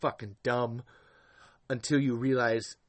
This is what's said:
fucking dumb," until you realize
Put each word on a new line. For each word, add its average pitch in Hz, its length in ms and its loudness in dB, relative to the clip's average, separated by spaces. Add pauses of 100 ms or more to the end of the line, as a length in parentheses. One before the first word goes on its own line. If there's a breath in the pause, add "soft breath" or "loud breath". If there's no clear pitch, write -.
fucking 113 420 -6
dumb," 120 400 0 (840 soft breath)
until 135 300 0
you 135 160 2
realize 120 500 2 (240)